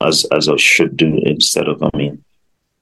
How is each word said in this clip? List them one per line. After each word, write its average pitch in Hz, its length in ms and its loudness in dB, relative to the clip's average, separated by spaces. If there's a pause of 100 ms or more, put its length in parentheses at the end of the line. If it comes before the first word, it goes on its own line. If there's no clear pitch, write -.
as, 78 320 0
as 76 160 0
I 73 80 2
should - 400 2
do 78 280 2
instead 76 440 0
of, 73 140 -4
I 76 140 0
mean, 71 280 -6 (580)